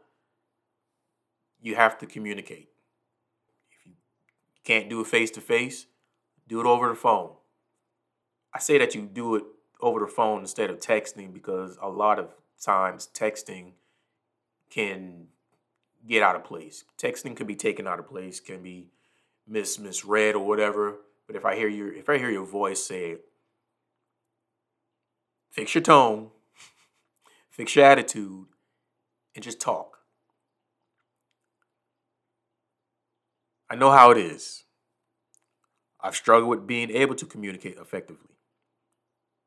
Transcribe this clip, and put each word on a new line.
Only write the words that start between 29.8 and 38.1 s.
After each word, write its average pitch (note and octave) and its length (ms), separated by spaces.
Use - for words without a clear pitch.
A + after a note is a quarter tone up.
I A2+ 40
know C3+ 160
how B2+ 200
it A2+ 80
is. - 460
I've - 180
struggled A#2 340
with G2+ 160
being A#2 240
able B2+ 240
to C3+ 100
communicate G2 540
effectively. E2 540